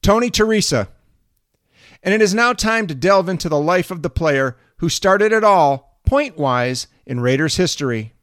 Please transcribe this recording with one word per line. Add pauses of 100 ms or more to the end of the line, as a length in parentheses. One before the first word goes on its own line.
Tony
Teresa. (1120)
And
it
is
now
time
to
delve
into
the
life
of
the
player (220)
who
started
it
all,
point-wise, (180)
in
Raiders
history. (100)